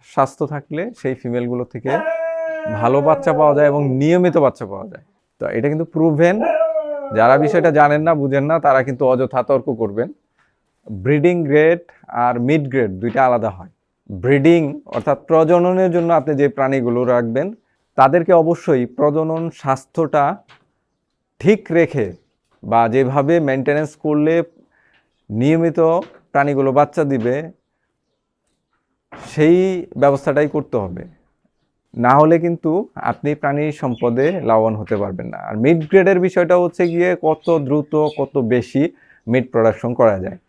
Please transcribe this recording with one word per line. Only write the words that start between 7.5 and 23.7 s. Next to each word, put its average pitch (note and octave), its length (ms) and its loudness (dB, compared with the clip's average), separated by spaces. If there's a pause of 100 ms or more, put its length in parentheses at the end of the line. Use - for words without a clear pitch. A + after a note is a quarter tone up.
জানেন D3 280 4
না, E3+ 40 2 (100)
বুঝেন C#3 300 0
না, E3 40 2 (100)
তারা C3+ 220 4
কিন্তু C#3 240 -4
অযথা B2+ 380 -2
তর্ক C3+ 180 0 (140)
করবেন। A2 280 -4 (920)
ব্রিডিং D3 320 2 (140)
গ্রেড D#3+ 320 2 (440)
আর B2 80 0 (140)
মিড D3+ 160 0 (100)
গ্রেড A#2+ 180 0 (100)
দুইটা A#2 260 -2
আলাদা A#2 300 0
হয়। F2+ 140 -20 (520)
ব্রিডিং C#3+ 380 4 (340)
অর্থাৎ C3+ 220 -2 (120)
প্রজননের F3 680 2
জন্য E3+ 140 0 (100)
আপনি D3+ 220 -4
যে C#3+ 60 4 (100)
প্রাণীগুলো C3 420 -2 (140)
রাখবেন, A#2+ 340 -2 (520)
তাদেরকে D#3+ 340 4 (100)
অবশ্যই D#3 400 0 (140)
প্রজনন D#3+ 460 -2 (160)
স্বাস্থ্যটা C#3+ 640 -2 (1160)
ঠিক G#3 200 2 (160)
রেখে C#3+ 300 0 (640)
বা A#2 100 4 (120)
যেভাবে C#3 400 2 (140)
মেইনটেনেন্স C#3+ 440 -2 (140)